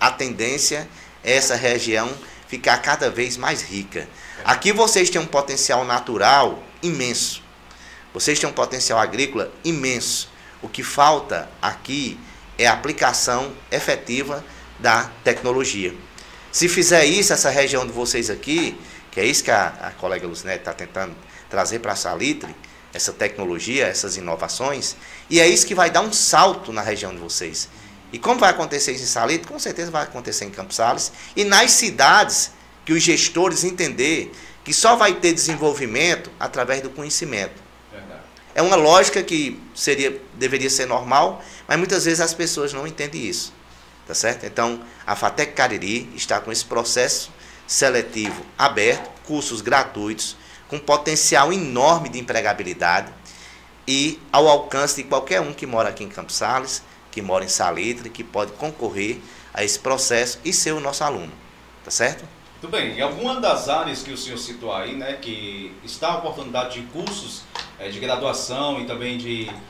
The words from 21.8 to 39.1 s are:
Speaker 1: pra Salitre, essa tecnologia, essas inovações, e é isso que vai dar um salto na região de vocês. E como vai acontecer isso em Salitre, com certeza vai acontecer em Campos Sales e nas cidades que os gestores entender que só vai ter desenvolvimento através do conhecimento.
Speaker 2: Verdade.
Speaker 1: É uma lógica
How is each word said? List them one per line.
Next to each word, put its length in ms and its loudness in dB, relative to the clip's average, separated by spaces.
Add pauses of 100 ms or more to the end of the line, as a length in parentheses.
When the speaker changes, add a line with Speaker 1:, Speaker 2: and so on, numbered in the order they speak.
Speaker 1:
pra 140 -2
Salitre, 600 -4 (400)
essa 180 -4
tecnologia, 720 -2
essas 300 -4
inovações, 800 -6 (320)
e 120 4
é 60 8
isso 200 4
que 80 -4
vai 160 4
dar 100 4
um 120 -2
salto 600 4
na 80 -4
região 340 -4
de 60 -12
vocês. 480 -6 (420)
E 80 -12
como 220 0
vai 100 6
acontecer 420 -2
isso 120 -6
em 20 -4
Salitre, 400 0
com 120 -12
certeza 320 -6
vai 140 -2
acontecer 420 -8
em 40 -12
Campos 260 -10
Sales 360 0 (240)
e 80 2
nas 280 6
cidades 800 6 (360)
que 80 2
os 80 2
gestores 600 2
entender 720 -2 (320)
que 80 -4
só 240 6
vai 180 6
ter 200 2
desenvolvimento 960 0 (100)
através 400 -2
do 80 -8
conhecimento. 760 -6 (300)
Speaker 2:
Verdade. 300 -18 (320)
Speaker 1:
É 80 2
uma 140 6
lógica 460 8